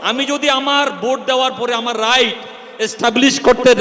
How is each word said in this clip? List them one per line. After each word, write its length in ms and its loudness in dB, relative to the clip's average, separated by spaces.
আমি 160 -2
যদি 240 -2
আমার 360 0
ভোট 180 -2
দেওয়ার 300 0
পরে 220 -2
আমার 140 -4
রাইট 300 2
এস্টাবলিশ 600 2
করতে 420 4